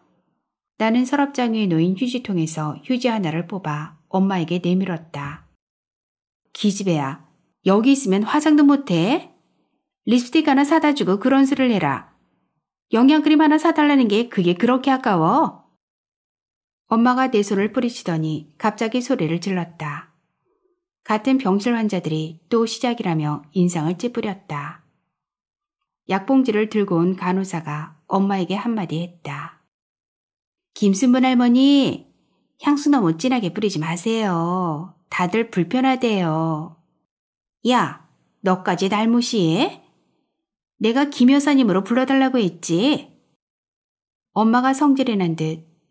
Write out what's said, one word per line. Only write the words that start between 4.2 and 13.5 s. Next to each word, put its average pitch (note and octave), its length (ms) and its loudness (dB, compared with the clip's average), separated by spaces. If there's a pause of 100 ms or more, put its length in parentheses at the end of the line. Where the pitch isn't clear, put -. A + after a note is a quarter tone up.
내밀었다. E3 840 -6 (1040)
"기집애야, E3+ 720 -2 (400)
여기 A3 260 4
있으면 G3+ 320 0
화장도 D4+ 400 2
못해? C#4 680 2 (720)
립스틱 B3+ 420 0
하나 C#4 160 4
사다 D4+ 300 2
주고 G3+ 260 0
그런 C4+ 260 4
소리를 C4 260 0
해라. D#3+ 440 -2 (800)
영양크림 D4 480 4
하나 D4+ 160 6